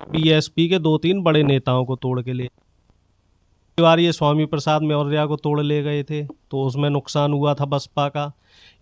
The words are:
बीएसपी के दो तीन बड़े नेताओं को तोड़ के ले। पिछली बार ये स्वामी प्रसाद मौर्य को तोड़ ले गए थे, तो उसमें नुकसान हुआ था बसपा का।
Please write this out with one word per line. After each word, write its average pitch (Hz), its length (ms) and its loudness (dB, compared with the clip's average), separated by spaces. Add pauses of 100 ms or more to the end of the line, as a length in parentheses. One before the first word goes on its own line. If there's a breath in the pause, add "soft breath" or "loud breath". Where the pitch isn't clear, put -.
(120)
बीएसपी 156 580 2
के 165 100 2
दो 156 180 2
तीन 185 240 0
बड़े 156 220 4
नेताओं 131 420 2
को 127 100 -4
तोड़ 127 260 -4
के 127 120 -8
ले। 127 100 -6
पिछली - 1400 -10
बार 165 160 6
ये 170 120 2
स्वामी 151 340 2
प्रसाद 151 360 0
मौर्य 151 460 0
को 147 80 -2
तोड़ 147 260 -2
ले 147 220 0
गए 147 200 -4
थे, 151 200 -6
तो 135 400 -8
उसमें 139 260 -2
नुकसान 147 440 0
हुआ 143 200 0
था 139 120 -2
बसपा 143 440 -4
का। 147 220 -8 (500 soft breath)